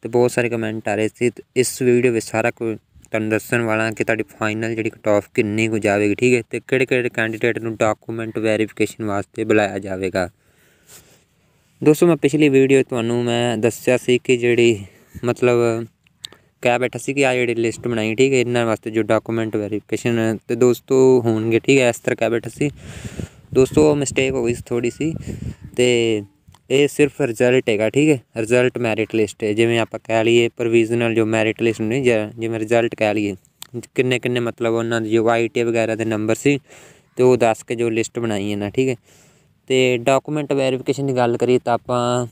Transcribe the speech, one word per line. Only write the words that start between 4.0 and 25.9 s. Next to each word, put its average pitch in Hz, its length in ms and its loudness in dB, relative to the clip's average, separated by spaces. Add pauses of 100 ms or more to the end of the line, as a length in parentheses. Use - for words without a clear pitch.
ਤੁਹਾਡੀ 110 260 -2
ਫਾਈਨਲ 110 460 -6
ਜਿਹੜੀ 110 140 -4
ਕੱਟ - 180 -8
ਆਫ 104 280 0
ਕਿੰਨੀ 110 320 0
ਕੁ 110 100 -2
ਜਾਵੇਗੀ, 104 380 0
ਠੀਕ 123 200 2
ਹੈ, 117 140 0
ਤੇ 120 100 -6
ਕਿਹੜੇ 127 260 0
ਕਿਹੜੇ 123 240 -2
ਕੈਂਡੀਡੇਟ 113 500 -2
ਨੂੰ 113 160 -6
ਡਾਕੂਮੈਂਟ 110 640 -4
ਵੈਰੀਫਿਕੇਸ਼ਨ 107 680 -2
ਵਾਸਤੇ 101 380 -6
ਬੁਲਾਇਆ 107 360 0
ਜਾਵੇਗਾ। 95 500 -4 (1500)
ਦੋਸਤੋ, 151 260 4
ਮੈਂ 165 100 4
ਪਿਛਲੀ 147 320 2
ਵੀਡੀਓ 135 340 4
ਤੁਹਾਨੂੰ 120 400 -2
ਮੈਂ 120 360 0
ਦੱਸਿਆ 117 380 0
ਸੀ 123 260 0
ਕਿ 127 140 2
ਜਿਹੜੀ 117 400 4 (480)
ਮਤਲਬ 117 640 0 (760)
ਕਹਿ 120 160 2
ਬੈਠਾ 123 200 -4
ਸੀ 139 140 -6
ਕਿ 139 120 0
ਆਹ 127 80 2
ਜਿਹੜੀ 123 220 0
ਲਿਸਟ 113 320 -4
ਬਣਾਈ, 110 280 -2
ਠੀਕ 135 180 4
ਹੈ, 131 60 2
ਇਹਨਾਂ 120 260 0
ਵਾਸਤੇ 110 260 -4
ਜੋ 110 120 0
ਡਾਕੂਮੈਂਟ 110 520 -2
ਵੈਰੀਫਿਕੇਸ਼ਨ 110 840 -2 (100)
ਤੇ 123 80 -4
ਦੋਸਤੋ 123 400 2 (300)
ਹੋਣਗੇ, 113 340 0
ਠੀਕ 139 200 2
ਹੈ, 123 100 4
ਇਸ 123 100 -4
ਤਰ੍ਹਾਂ 120 160 -2
ਕਹਿ 110 140 -2
ਬੈਠਾ 117 200 -4
ਸੀ। 143 200 -4 (840)
ਦੋਸਤੋ, 151 380 4
ਉਹ 147 40 2
ਮਿਸਟੇਕ 135 380 -2
ਹੋ 131 120 -2
ਗਈ 120 80 0
ਸੀ 120 120 -8
ਥੋੜ੍ਹੀ 120 240 -2
ਸੀ। 151 240 -6 (640)
ਤੇ 123 120 4 (840)